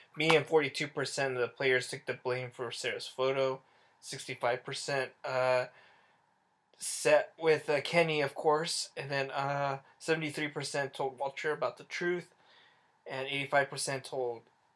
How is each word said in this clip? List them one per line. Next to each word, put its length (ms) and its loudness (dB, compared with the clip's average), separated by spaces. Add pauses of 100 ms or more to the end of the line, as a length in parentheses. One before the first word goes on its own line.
(180)
Me 180 6
and 100 4
forty-two 440 2
percent 460 -2
of 40 -2
the 80 2
players 400 2
took 180 -10
the 100 -4
blame 360 -4
for 200 -8
Sarah's 360 -6
photo. 540 0 (400)
Sixty-five 640 -4
percent, 460 -4 (120)
uh, 420 2 (1120)
set 640 2
with, 300 2
uh, 120 2
Kenny, 380 4
of 160 0
course. 640 0
And 120 -8
then, 220 -2
uh, 460 0 (220)
seventy-three 500 -2
percent 440 -4
told 240 -4
Walter 360 -4
about 240 -2
the 80 -18
truth. 480 -4 (760)
And 180 -4
eighty-five 420 2
percent 340 -4
told 380 -4 (340)